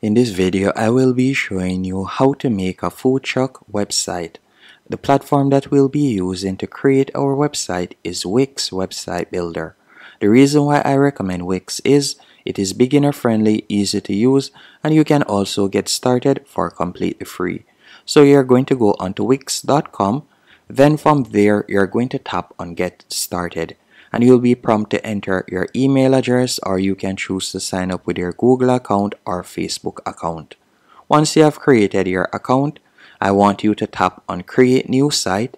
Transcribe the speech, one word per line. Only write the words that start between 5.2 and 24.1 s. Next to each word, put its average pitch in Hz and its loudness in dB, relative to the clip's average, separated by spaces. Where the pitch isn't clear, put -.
that 139 2
we'll 139 4
be 143 -2
using 95 -2
to 101 -8
create 135 0
our 139 -2
website 90 -4
is 90 -10
Wix 127 -2
Website 92 -8
Builder. 82 -8
The 104 2
reason 139 4
why 143 2
I 139 0
recommend 98 -2
Wix 92 -6
is 139 2
it - -8
is 95 -2
beginner 143 2
friendly, 110 0
easy 101 -2
to - -8
use, 131 2
and 156 0
you 156 4
can 147 2
also 101 -2
get 98 -2
started 127 0
for 87 -6
completely 90 -6
free. - -8
So 151 6
you're 139 6
going 127 4
to 135 0
go 113 2
onto 95 -6
wix 127 -4
dot 143 -2
com, 107 -2
then 143 4
from 147 2
there 104 2
you're 98 0
going 120 -4
to 139 -6
tap - -8
on 85 -10
Get 87 -8
Started, - -8